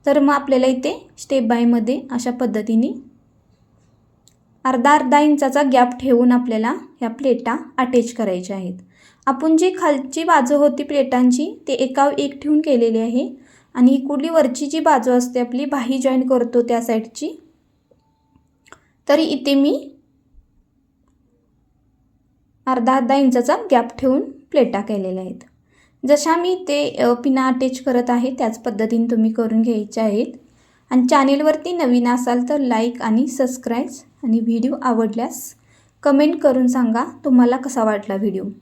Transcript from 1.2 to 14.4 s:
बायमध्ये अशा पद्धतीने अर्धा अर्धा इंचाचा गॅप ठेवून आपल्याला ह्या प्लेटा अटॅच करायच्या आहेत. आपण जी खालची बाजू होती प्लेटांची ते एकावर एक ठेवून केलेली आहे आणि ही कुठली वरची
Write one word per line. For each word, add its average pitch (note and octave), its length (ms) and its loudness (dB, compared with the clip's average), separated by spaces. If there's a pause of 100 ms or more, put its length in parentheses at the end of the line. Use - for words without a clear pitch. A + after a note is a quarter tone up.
बायमध्ये A#3+ 680 0
अशा B3 200 -4
पद्धतीने A#3 680 -2 (1600)
अर्धा C4 260 2
अर्धा D4 300 4
इंचाचा C#4+ 420 2 (100)
गॅप B3 160 4 (120)
ठेवून B3 320 4
आपल्याला A#3+ 380 0
ह्या B3+ 400 -8
प्लेटा B3 460 -2 (220)
अटॅच B3 340 0
करायच्या F#3+ 440 -6
आहेत. F#3 180 -10 (520)
आपण D4+ 300 2
जी F4+ 220 4
खालची D#4 460 -2
बाजू D4 320 2
होती C#4+ 260 0
प्लेटांची C4 840 0
ते C#4 40 -2
एकावर C#4 460 0
एक C#4 240 -6
ठेवून D4+ 180 2
केलेली A#3 380 0
आहे A#3+ 480 -4 (280)
आणि B3+ 180 6
ही - 140 0
कुठली C#4+ 220 -4
वरची D4 380 0